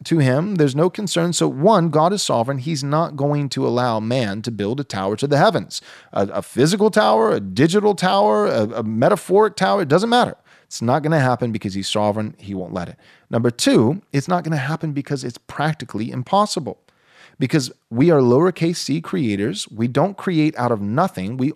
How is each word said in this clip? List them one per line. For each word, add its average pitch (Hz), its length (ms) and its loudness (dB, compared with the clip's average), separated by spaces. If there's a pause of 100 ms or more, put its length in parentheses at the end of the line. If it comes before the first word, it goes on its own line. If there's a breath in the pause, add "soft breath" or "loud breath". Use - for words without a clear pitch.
to 165 140 0
him. 151 380 2
There's 147 200 2
no 160 140 2
concern. 175 420 -2
So 160 160 0
one, 165 420 2
God 156 220 2
is 208 100 -2
sovereign. 127 360 -2
He's 135 260 -4
not 151 320 -2
going 143 320 -2
to 135 180 -4
allow 120 360 0
man 110 400 -2
to 120 100 -6
build 107 300 -4
a - 20 -8
tower 101 320 -4
to 139 120 -4
the 143 100 2
heavens, 165 440 0 (300 loud breath)
a, 104 120 0
a 101 180 -4
physical 196 500 2
tower, 214 400 2
a 127 80 0
digital 160 560 2
tower, 202 520 2
a, 123 160 0 (160)
a 120 40 -4
metaphoric 175 720 2
tower. 196 280 0
It 151 40 -2
doesn't 185 220 2
matter. 240 260 2 (300 soft breath)
It's - 160 -14
not 127 220 2
gonna 156 160 2
happen 127 320 2
because 104 220 -6
he's 95 160 -6
sovereign. 107 500 -2
He 101 160 -10
won't 90 180 -8
let 87 140 -6
it. - 100 -16 (320 soft breath)
Number 120 220 0
two, 165 500 2 (120)
it's 143 160 -2
not 180 160 -2
gonna 160 100 -2
happen 151 380 -4
because 139 320 -6
it's - 120 -10
practically 131 720 -6
impossible, 131 720 -2 (600 soft breath)
because 127 300 0 (180)
we 139 220 4
are 147 100 6
lowercase 165 560 2
c 156 240 -4
creators. 117 680 -2
We 113 180 -2
don't 143 280 0
create 156 440 0
out 120 120 0
of 113 80 0
nothing. 113 580 -2
We 131 180 0